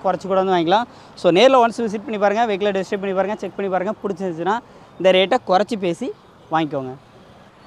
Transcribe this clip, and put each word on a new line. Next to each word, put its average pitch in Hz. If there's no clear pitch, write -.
குறைச்சு 185
கூட 190
வந்து 190
வாங்கிக்கலாம். 180
So 175
நேர்ல 262
ஒன்ஸ் 233
விசிட் 202
பண்ணி 214
பாருங்க, 208
வெஹிக்கிளை 202
டெஸ்ட் 196
பண்ணி 190
பாருங்க, 196
செக் 185
பண்ணி 196
பாருங்க. 185
பிடிச்சிருந்துச்சுன்னா 185
இந்த 185
ரேட்டை 196
குறைச்சி 202
பேசி 180
வாங்கிக்கோங்க. 139